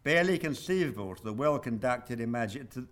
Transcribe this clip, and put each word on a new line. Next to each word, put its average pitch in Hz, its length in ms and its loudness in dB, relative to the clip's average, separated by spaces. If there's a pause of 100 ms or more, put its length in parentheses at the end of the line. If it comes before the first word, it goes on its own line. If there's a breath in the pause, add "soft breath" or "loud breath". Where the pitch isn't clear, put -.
barely 170 340 4
conceivable 131 800 -2
to - 80 -20
the 110 80 -4
well-conducted 123 880 0
imagi-, 117 500 -4
to 127 220 -8